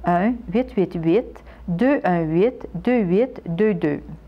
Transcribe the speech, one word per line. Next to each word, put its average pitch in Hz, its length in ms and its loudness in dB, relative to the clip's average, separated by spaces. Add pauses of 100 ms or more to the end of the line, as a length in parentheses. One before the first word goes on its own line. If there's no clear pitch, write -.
un 190 280 2 (200)
huit 247 200 -2
huit 175 220 -2
huit, 170 500 0 (220)
deux 254 380 2
un 175 160 2
huit, 170 540 0
deux 240 240 0
huit 208 480 0
deux 202 260 2
deux. 156 300 -2 (240)